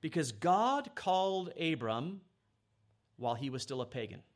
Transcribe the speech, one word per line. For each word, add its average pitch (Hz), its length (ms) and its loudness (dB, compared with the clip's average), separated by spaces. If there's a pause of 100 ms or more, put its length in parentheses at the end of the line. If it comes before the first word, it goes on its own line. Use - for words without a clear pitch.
Because 156 320 -2
God 220 600 2
called 185 640 2
Abram 156 640 0 (960)
while 120 160 0
he 131 160 -4
was 127 140 -6
still 131 180 -4
a 120 60 -4
pagan. 107 340 -8 (140)